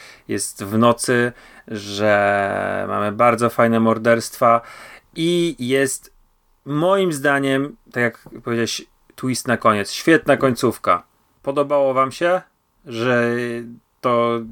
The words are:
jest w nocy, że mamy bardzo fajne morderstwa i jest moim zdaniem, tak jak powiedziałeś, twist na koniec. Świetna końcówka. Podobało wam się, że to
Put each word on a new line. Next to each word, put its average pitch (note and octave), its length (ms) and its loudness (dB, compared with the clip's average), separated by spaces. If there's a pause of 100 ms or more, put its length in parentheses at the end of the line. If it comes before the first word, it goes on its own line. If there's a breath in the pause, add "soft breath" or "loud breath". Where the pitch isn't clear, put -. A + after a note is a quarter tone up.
(280 loud breath)
jest G#2+ 360 -6
w G2+ 140 -2
nocy, A#2+ 540 2 (360 loud breath)
że G2+ 1200 0
mamy G2+ 240 -2
bardzo A#2 380 2
fajne A#2 300 2
morderstwa A2+ 840 2 (540 loud breath)
i E3+ 440 0
jest C3 540 -2 (520)
moim F3 480 0
zdaniem, C#3 640 0 (160)
tak B2 120 -2
jak A#2 160 -2 (240)
powiedziałeś, A#2 420 -4 (300)
twist B2+ 320 -6
na A#2 100 0
koniec. G#2 340 0
Świetna D3+ 460 2
końcówka. A#2 680 0 (380)
Podobało C#3 520 0
wam C3 180 0
się, F3 300 0 (440)
że A#2+ 460 0 (680)
to A#2 380 2 (120)